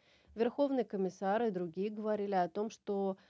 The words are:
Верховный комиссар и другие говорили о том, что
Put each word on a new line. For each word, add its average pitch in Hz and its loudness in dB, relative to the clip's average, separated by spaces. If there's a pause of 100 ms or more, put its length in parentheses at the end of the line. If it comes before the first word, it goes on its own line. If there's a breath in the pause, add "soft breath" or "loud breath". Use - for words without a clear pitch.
(340 soft breath)
Верховный 240 2
комиссар 196 0
и 226 2
другие 180 -4
говорили 208 -2
о 180 4
том, 208 -4
что 196 -2 (120 soft breath)